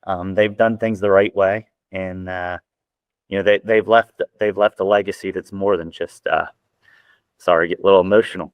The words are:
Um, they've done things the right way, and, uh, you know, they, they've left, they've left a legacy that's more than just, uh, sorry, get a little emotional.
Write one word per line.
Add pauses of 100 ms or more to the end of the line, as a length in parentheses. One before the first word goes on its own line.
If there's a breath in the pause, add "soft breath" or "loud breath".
Um,
they've
done
things
the
right
way, (240)
and,
uh, (680)
you
know,
they,
they've
left, (160)
they've
left
a
legacy
that's
more
than
just,
uh, (920 soft breath)
sorry,
get
a
little
emotional.